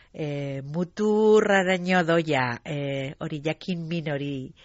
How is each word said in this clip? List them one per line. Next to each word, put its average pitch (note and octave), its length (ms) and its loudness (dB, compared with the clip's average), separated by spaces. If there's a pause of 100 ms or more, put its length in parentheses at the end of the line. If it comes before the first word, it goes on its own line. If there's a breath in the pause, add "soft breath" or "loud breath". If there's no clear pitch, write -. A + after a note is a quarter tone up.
(140 soft breath)
e, C#3+ 480 -6
muturraraino F#3+ 1400 2
doia, D3 580 0
e, C#3 560 -6
hori D#3 220 -8
jakin D#3+ 460 -6
min D#3+ 240 -4
hori, C#3 420 -6 (120)